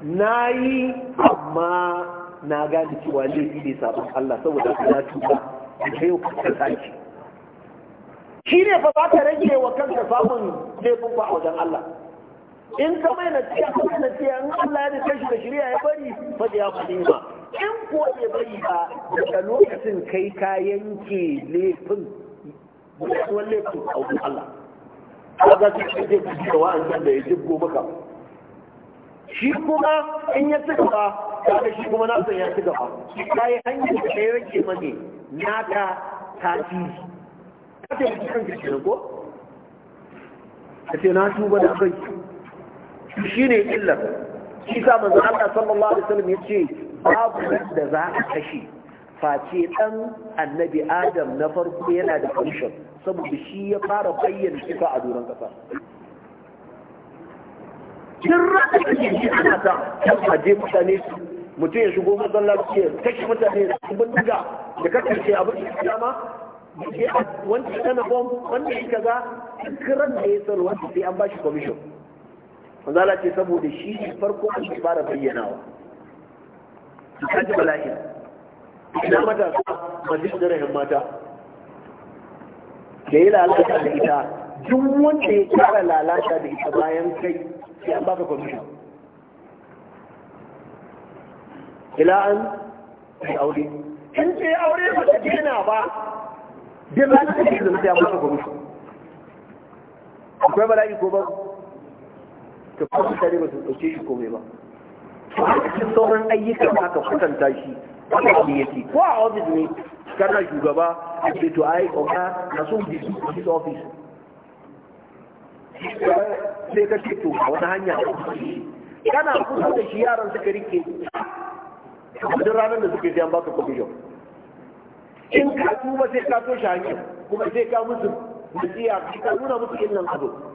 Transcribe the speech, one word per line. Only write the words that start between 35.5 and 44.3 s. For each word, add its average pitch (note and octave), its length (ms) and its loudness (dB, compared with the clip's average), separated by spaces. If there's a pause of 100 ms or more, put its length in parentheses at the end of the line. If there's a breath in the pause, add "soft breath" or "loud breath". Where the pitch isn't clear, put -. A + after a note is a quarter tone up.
tasiri. F3+ 680 -4 (800)
Ka C#4 80 -4
ce C#4 80 0
mutum - 220 -2
kanka G#3 300 -4
kenan C#3 260 -4
ko? F#3+ 100 2 (2000)
Ka E3 60 -6
ce F#3+ 140 4
na F#3+ 180 6
tuba G3+ 300 2
da F3 140 6
kai. F#3 200 2 (1400)
Shi B3+ 180 2
ne A#3+ 100 6 (160)
illar. F#3+ 240 2 (720)